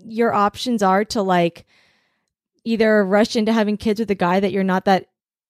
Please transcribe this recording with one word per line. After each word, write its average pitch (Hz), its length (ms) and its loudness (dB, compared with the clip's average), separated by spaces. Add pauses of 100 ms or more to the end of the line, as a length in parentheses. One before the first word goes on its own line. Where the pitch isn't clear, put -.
your 226 280 -2
options 208 500 -2
are 190 220 2
to, 220 160 -4
like, 180 440 0 (1000)
either 220 400 2
rush 208 320 2
into 214 160 0
having 214 240 0
kids 214 240 -2
with 208 100 -4
a 196 40 -2
guy 185 260 0
that 196 100 -2
you're 196 140 -2
not 185 180 -2
that, 185 240 0 (420)